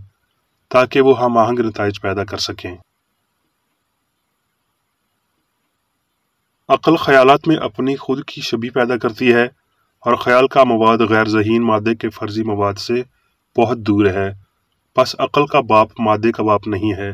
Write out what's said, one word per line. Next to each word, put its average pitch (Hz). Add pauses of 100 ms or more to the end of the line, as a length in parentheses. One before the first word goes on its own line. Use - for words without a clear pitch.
(680)
تاکہ 127
وہ 131
ہم 120
آہنگ 120
نتائج 104
پیدا 98
کر 98
سکیں۔ - (4000)
عقل 156
خیالات 139
میں 156
اپنی 131
خود 139
کی -
شبیہ 117
پیدا 123
کرتی 117
ہے 120 (540)
اور 120
خیال 127
کا 135
مواد 113
غیر 110
ذہین 110
مادے 113
کے 113
فرضی 107
مواد 101
سے 120 (540)
بہت 120
دور 104
ہے۔ 98 (600)
پس 127
عقل 135
کا 143
باپ 110 (100)
مادے 107
کا 113
باپ 107
نہیں 104
ہے۔ 101